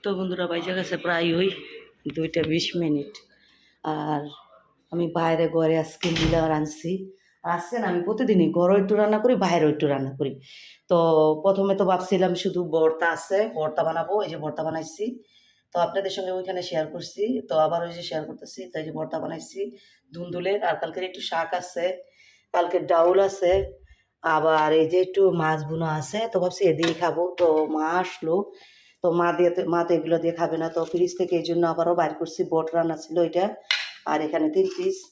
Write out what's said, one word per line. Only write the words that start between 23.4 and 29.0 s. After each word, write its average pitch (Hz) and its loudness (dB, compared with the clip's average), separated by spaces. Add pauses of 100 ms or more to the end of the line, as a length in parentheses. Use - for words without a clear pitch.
আবার 156 4 (120)
এই 156 4
যে 185 4
একটু 196 2 (180)
মাছ 156 2 (100)
ভুনা 165 -2 (120)
আছে। 208 -6 (120)
তো - -2
ভাবছি 180 -2
এদিকে 160 0
খাবো। 165 0 (180)
তো 175 6 (280)
মা 156 -2 (160)
আসলো, 165 -4 (680)